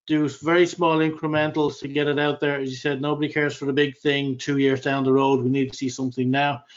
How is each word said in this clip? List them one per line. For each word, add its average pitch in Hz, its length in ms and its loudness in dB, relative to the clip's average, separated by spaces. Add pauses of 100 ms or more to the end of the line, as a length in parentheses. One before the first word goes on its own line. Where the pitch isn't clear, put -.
do 151 200 2
s-, 127 160 -6
very 170 240 4
small 165 320 0
incrementals 156 800 0
to 139 80 -10
get 143 200 -2
it 147 120 0
out 147 220 0
there. 143 180 0
As 135 100 -4
you 127 60 -8
said, 135 260 -4
nobody 147 300 -2
cares 147 240 -2
for 143 100 -10
the 135 80 0
big 143 240 0
thing 139 400 -2
two 143 200 -2
years 135 240 2
down 139 240 -2
the 131 80 4
road. 135 280 4
We 123 80 0
need 135 220 0
to - 60 -16
see 131 120 -4
something 127 400 -4
now. 139 360 0 (120)